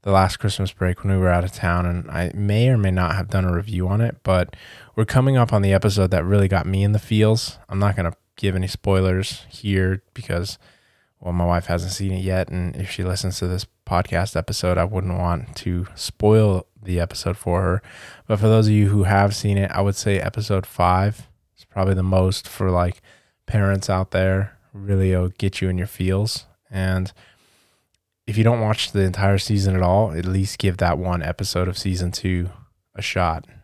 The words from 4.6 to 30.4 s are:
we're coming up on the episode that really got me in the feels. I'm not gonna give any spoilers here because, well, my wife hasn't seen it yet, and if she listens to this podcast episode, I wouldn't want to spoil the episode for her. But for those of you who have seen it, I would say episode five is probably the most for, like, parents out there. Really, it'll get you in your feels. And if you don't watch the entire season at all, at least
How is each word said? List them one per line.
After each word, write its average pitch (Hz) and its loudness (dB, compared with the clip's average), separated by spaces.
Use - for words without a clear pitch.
we're 110 2
coming 131 2
up 120 2
on 101 2
the 98 2
episode 98 2
that 87 0
really 98 2
got 98 0
me 95 0
in 101 2
the 104 2
feels. 110 0
I'm 98 -4
not 101 2
gonna 87 -4
give 95 -2
any 95 -2
spoilers 95 0
here 95 -2
because, 90 -6
well, 87 -6
my 87 0
wife 87 0
hasn't 90 -4
seen 98 -4
it 92 -4
yet, 92 -2
and 90 -6
if - -8
she 90 -6
listens 92 -4
to - -4
this 92 -4
podcast 90 -2
episode, 90 -2
I 87 2
wouldn't 90 -4
want 87 -4
to 90 -4
spoil 107 2
the 92 -2
episode - -4
for 90 -2
her. 90 0
But 104 0
for 110 4
those 110 6
of 107 4
you 104 6
who 101 4
have 101 2
seen 101 0
it, 98 0
I - -2
would 101 0
say 98 -2
episode 95 -4
five 90 0
is - -20
probably 95 0
the 92 0
most 92 2
for, 95 -4
like, 87 0
parents 98 0
out 95 0
there. 95 0
Really, 98 0
it'll 90 0
get - -4
you 92 0
in 92 -2
your 92 -4
feels. 98 -4
And 92 -2
if 107 -4
you 110 4
don't 117 4
watch 107 -2
the 101 2
entire 98 2
season 98 0
at 92 2
all, 92 2
at 85 -6
least 95 -2